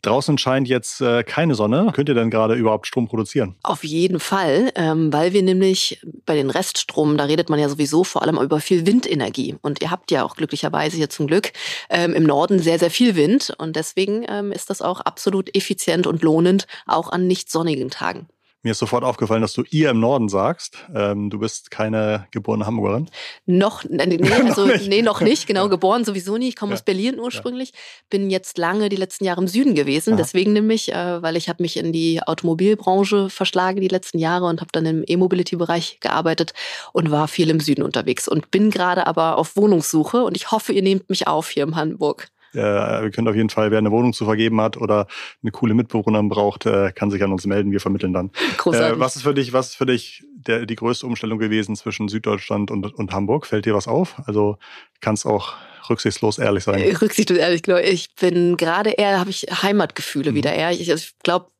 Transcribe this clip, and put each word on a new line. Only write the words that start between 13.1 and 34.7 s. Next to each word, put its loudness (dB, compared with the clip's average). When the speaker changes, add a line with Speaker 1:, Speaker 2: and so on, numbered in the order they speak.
Speaker 2:
Wind. 2
Und -6
deswegen, -4
ähm, -6
ist -10
das -6
auch -4
absolut -2
effizient 0
und 0
lohnend, 4
auch 0
an -2
nicht -2
sonnigen -2
Tagen. -8
Speaker 1:
Mir 0
ist -4
sofort 0
aufgefallen, 0
dass 0
du -4
ihr 4
im 2
Norden 2
sagst. -2
Ähm, 0
du -6
bist -6
keine -2
geborene -4
Hamburgerin? -2
Speaker 2:
Noch, 2
nee, -2
nee, 2
Speaker 1:
<laughs> -
Speaker 2:
also, 4
Speaker 1:
Noch 6
nicht. 0
Speaker 2:
nee, 4
noch 0
nicht. 2
Genau, 2
Speaker 1:
Ja. 2
Speaker 2:
geboren 2
sowieso -4
nicht. -2
Ich -4
komme -6
Speaker 1:
Ja. -2
Speaker 2:
aus -8
Berlin -2
Speaker 1:
Ja. -8
Speaker 2:
ursprünglich. -8
Bin -2
jetzt -4
lange 0
die 0
letzten -4
Jahre 0
im 0
Süden 2
gewesen. 2
Speaker 1:
Aha. 4
Speaker 2:
Deswegen 2
nämlich, 0
äh, -4
weil -2
ich -2
hab -6
mich -2
in -2
die 0
Automobilbranche 2
verschlagen -2
die 2
letzten -2
Jahre 0
und -2
hab -10